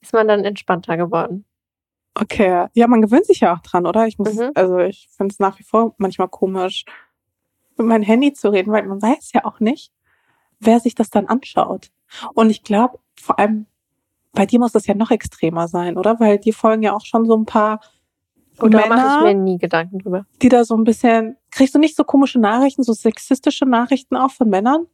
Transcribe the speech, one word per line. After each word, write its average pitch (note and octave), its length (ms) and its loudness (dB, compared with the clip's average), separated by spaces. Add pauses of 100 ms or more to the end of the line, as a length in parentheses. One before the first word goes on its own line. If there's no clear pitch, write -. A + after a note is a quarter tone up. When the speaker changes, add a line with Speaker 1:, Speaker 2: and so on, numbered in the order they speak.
Speaker 1:
ist - 140 -16
man A3 120 4
dann G#3 200 0
entspannter F#3 500 -4
geworden. F3 480 -4 (720)
Speaker 2:
Okay. F#3 580 -2
Ja, A#3 140 4
man A#3 160 4
gewöhnt A#3+ 240 2
sich F#4 140 0
ja F3 140 2
auch E3+ 60 -12
dran, F3 260 -4
oder? G#3+ 200 0
Ich A3 100 -8
muss, G#3 200 -6
Speaker 1:
Mhm. A#3+ 180 -6
Speaker 2:
also F#3 240 0
ich F3+ 360 -6
find's G3 240 -6
nach G3 200 -2
wie - 60 -20
vor A3+ 340 -2
manchmal F#3 300 -4
komisch, F#3+ 580 -6 (880)
mit A3+ 120 -2
meinem A3 160 2
Handy B3 280 2
zu G#3+ 180 -2
reden, G#3 220 0
weil G3+ 140 0
man G3 160 -10
weiß A#3 320 -2
ja A#3 100 0
auch - 160 -10
nicht, A3+ 320 -4 (680)
wer A3+ 200 4
sich A#3 140 -2
das - 160 -4
dann G3+ 160 -2
anschaut. - 640 -4 (420)
Und A3+ 160 2
ich A3 140 -2
glaub, G#3+ 380 -2 (200)
vor - 180 -4
allem G#3+ 280 0 (680)
bei G3 140 0
dir A#3+ 140 0
muss A#3+ 120 -2
das G#3+ 140 -2
ja G3 80 0
noch G#3 160 -4
extremer E3+ 580 -4
sein, F3 300 -6
oder? G#3+ 220 0
Weil G#3 180 4
dir A3 160 -2
folgen A3 300 0
ja G#3 120 0
auch G#3+ 80 -10
schon A3+ 220 -2
so A3+ 100 2
ein A3 80 -2
paar G#3+ 360 -2 (800)
Speaker 1:
Und A3 140 4
da A3 60 6
Speaker 2:
Männer, A3 180 2
Speaker 1:
mach C4+ 220 2
ich D#4 60 2 (100)
mir - 0 -
nie F#3+ 240 -2
Gedanken F3+ 400 -4
drüber. F#3+ 260 -6 (160)
Speaker 2:
die B3+ 80 4
da A#3+ 160 6
so A3+ 100 -4
ein A3+ 100 0
bisschen, A3+ 520 0 (140)
kriegst - 240 0
du D4 40 4
nicht D4+ 180 0
so D4 80 0
komische C#4 340 0
Nachrichten, B3 440 0
so A3+ 120 -2
sexistische - 720 -2
Nachrichten B3 500 -2
auch B3+ 140 0
von A#3+ 180 -2
Männern? A#3+ 440 0